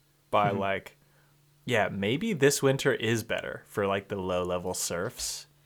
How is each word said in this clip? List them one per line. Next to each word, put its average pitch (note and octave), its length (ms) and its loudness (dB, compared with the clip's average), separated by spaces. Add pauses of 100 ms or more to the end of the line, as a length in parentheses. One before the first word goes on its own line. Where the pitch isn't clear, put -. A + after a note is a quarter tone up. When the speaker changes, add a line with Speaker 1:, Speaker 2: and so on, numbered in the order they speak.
(300)
Speaker 1:
by, G#2 200 4
Speaker 2:
Mm-hmm. G2 100 0
Speaker 1:
like, F#2+ 380 -4 (680)
yeah, G#2+ 240 2
maybe B2+ 440 -2
this D3 280 4
winter C3+ 320 4
is A2 300 0
better - 440 -6
for, G2+ 200 0
like, G2+ 220 -2
the G#2 80 -4
low-level F2+ 580 -2
serfs. - 720 -6 (180)